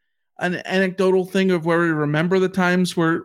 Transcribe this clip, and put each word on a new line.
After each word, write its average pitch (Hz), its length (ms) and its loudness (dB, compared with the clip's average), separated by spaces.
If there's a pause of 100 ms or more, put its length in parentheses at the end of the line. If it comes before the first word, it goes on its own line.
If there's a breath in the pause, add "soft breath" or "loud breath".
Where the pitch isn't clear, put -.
(380)
an 180 280 -4
anecdotal 185 580 0
thing 190 260 0
of 165 160 0
where 170 140 2
we 170 80 2
remember 156 500 0
the 185 100 0
times 180 480 0
where, 165 280 0